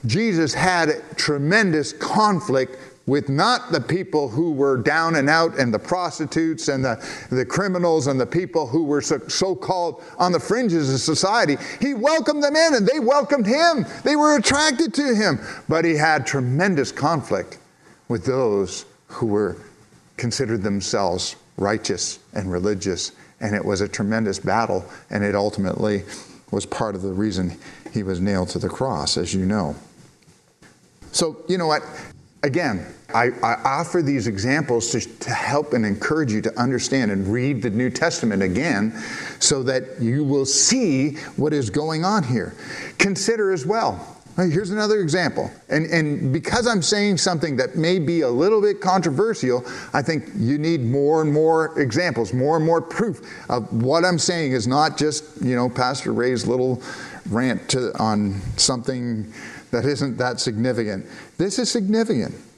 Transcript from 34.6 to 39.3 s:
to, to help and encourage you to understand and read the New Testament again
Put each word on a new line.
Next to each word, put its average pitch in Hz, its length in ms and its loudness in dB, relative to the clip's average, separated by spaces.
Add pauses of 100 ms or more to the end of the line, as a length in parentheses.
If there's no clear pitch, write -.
to, 117 100 0
to - 300 -10
help 147 420 -2
and 117 120 2
encourage 123 480 0
you 107 100 0
to 110 180 -4
understand 123 500 0
and 98 160 -2
read 123 360 0
the 117 80 -2
New 120 200 0
Testament 120 520 0
again 110 500 0 (480)